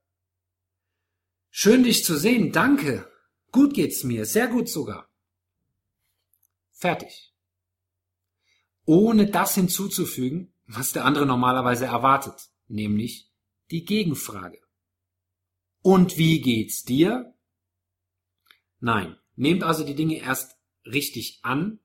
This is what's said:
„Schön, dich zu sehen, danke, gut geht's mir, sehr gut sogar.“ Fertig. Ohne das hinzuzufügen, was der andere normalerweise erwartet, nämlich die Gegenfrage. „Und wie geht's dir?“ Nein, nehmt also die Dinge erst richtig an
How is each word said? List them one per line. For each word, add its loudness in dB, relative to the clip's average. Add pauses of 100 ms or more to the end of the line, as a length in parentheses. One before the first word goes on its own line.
(1500)
„Schön, 4
dich 2
zu -2
sehen, 0
danke, 0 (420)
gut 4
geht's -2
mir, -4
sehr 0
gut -2
sogar.“ -10 (1600)
Fertig. -8 (1500)
Ohne 4
das -2
hinzuzufügen, -4 (120)
was -8
der -4
andere 2
normalerweise 0
erwartet, -2 (180)
nämlich -4 (380)
die -8
Gegenfrage. -6 (1200)
„Und 6
wie 4
geht's -2
dir?“ 0 (1400)
Nein, -4 (180)
nehmt 0
also -2
die -8
Dinge -2
erst -8 (260)
richtig -8
an -4